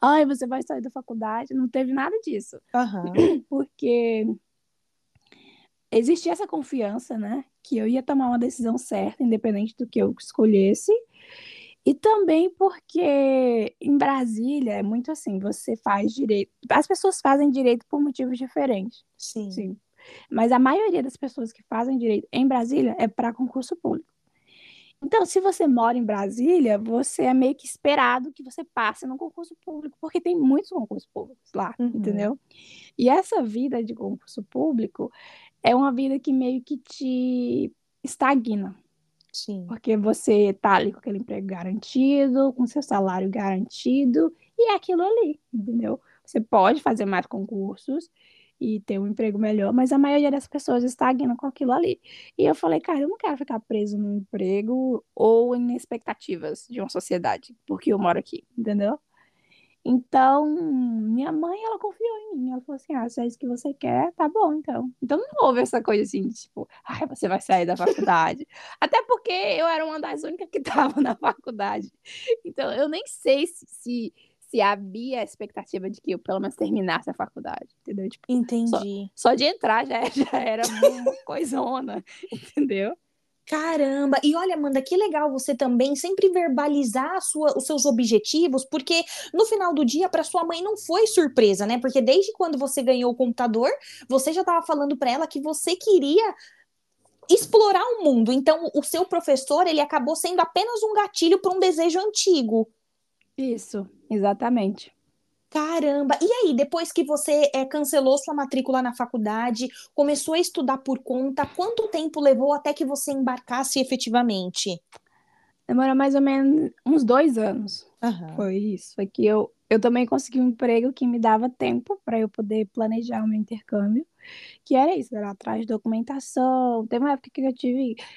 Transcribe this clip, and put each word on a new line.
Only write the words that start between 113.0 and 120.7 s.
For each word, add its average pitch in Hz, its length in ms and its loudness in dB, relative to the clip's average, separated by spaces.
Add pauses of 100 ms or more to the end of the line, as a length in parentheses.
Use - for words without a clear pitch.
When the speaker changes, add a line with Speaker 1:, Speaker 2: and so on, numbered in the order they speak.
Speaker 2:
embarcasse 262 680 -2
efetivamente? 220 1040 -2 (840)
Speaker 1:
Demorou 262 280 2
mais 277 200 2
ou 277 60 4
menos 277 500 2 (140)
uns 294 180 4
dois 254 340 4
anos. 208 500 -4 (140)
Speaker 2:
Aham. 175 340 -4
Speaker 1:
Foi 190 220 -2
isso. 208 380 -6
Foi 202 100 -4
que 214 200 -2
eu, 214 280 2 (160)
eu 220 100 4
também 240 280 2
consegui 254 340 -2
um 254 80 4
emprego 233 420 0